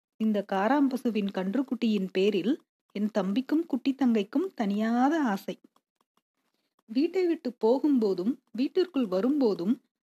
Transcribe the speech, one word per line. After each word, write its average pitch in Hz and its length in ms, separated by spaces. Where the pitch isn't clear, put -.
இந்த 220 180
காராம்பசுவின் 226 800
கன்றுக்குட்டியின் 208 840
பேரில் 196 400
என் 208 160
தம்பிக்கும் 254 560
குட்டி 269 280
தங்கைக்கும் 254 600
தனியாத 233 680
ஆசை. 196 340
வீட்டை 339 360
விட்டு 320 240
போகும்போதும் 226 720
வீட்டிற்குள் 277 540
வரும்போதும் 214 680